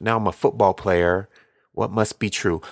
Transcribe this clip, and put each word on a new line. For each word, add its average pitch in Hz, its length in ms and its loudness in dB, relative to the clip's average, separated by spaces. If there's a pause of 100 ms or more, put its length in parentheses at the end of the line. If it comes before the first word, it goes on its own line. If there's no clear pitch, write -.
Now 113 160 0
I'm 110 100 -2
a 101 60 0
football 107 420 2
player. 90 540 2 (440)
What 104 180 -4
must 107 280 0
be 107 120 -4
true? 85 300 -2 (120)